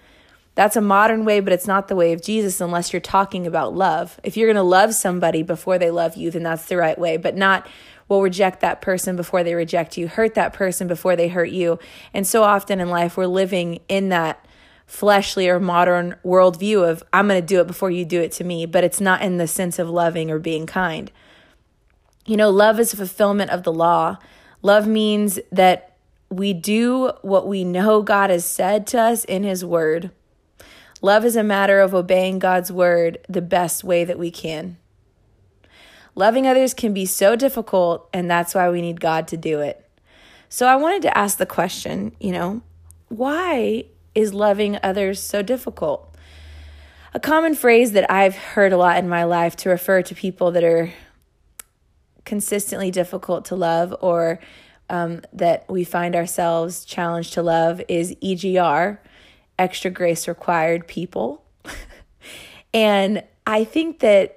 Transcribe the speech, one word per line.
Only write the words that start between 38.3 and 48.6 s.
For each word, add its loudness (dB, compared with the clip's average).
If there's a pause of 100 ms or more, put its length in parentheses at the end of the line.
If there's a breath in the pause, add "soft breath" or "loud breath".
why 2
we -2
need -8
God -2
to -8
do -4
it. -8 (600 soft breath)
So -2
I 8
wanted 2
to 0
ask 0
the -2
question, -6
you -6
know, -6 (460)
why -4 (320)
is 0
loving 0
others -2
so -4
difficult? -6 (1040 soft breath)
A -6
common 2
phrase 4
that 2
I've 4
heard 0